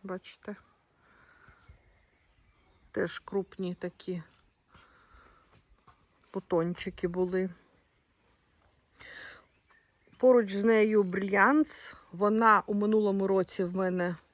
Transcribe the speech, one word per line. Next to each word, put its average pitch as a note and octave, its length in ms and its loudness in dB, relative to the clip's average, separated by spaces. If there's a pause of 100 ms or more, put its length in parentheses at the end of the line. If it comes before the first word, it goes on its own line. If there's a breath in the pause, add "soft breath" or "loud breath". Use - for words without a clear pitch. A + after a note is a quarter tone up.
Бачите? G3 520 -14 (2250 soft breath)
Теж - 280 -4
крупні F#3 560 -8
такі F3+ 480 -10 (2000 soft breath)
бутончики F3+ 760 -4
були. F#3 420 -4 (2750 loud breath)
Поруч A#3+ 340 4
з G3+ 120 -4
нею G#3+ 400 4
брильянс. G3 920 0 (160)
Вона G#3 540 4
у G#3+ 80 -4
минулому G#3 540 0
році F#3+ 360 0
в F3+ 120 -6
мене F3+ 400 -2 (180)